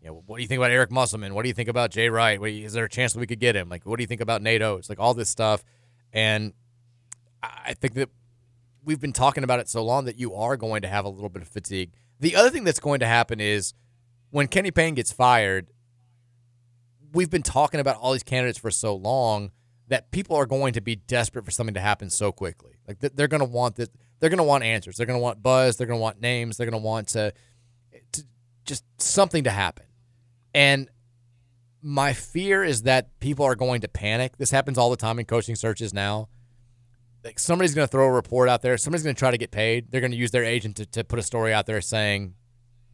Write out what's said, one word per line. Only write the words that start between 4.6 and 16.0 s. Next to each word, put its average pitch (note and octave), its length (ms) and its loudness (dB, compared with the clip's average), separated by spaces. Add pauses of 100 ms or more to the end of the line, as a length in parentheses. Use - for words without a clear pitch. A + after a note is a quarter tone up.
Oates?" G2+ 260 -2
Like, G2+ 120 -10
all A#2 120 4
this A2+ 160 -2
stuff. G#2+ 360 0 (480)
And G#2+ 400 0 (880)
I, A2 80 -10 (160)
I B2 80 -6
think C3 200 -6
that C3 140 -4 (760)
we've D3+ 160 -4
been C#3 120 -6
talking C#3 300 2
about B2 160 2
it A#2 100 -6
so A#2 140 -4
long B2+ 220 0
that A#2 120 -8
you A2+ 200 -8
are A#2+ 200 0
going A2 260 -4
to G#2+ 60 -4
have G2 160 -2
a G2+ 40 -6
little G2+ 200 -10
bit F2+ 140 -14
of E2+ 60 -18
fatigue. F#2+ 420 -8 (300)
The E3+ 160 0
other A3+ 120 10
thing C4+ 140 -2
that's E3+ 160 2
going C#3+ 220 0
to A2+ 60 0
happen A#2 340 2
is G#2 340 0 (560)
when C#3+ 160 0
Kenny F#3+ 240 0
Payne E3 240 2
gets A#2+ 160 -2
fired, G#2+ 560 4 (1500)